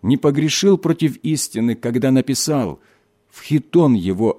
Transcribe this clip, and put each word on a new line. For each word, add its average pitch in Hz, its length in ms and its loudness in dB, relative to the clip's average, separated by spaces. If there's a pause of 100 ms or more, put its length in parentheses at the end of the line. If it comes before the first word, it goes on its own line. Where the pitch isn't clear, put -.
не 131 160 0
погрешил 151 600 2
против 165 400 -2
истины, 120 560 -4
когда 123 360 -2
написал: 131 720 -2 (480)
«В - 140 -20
хитон 151 500 2
его 95 460 0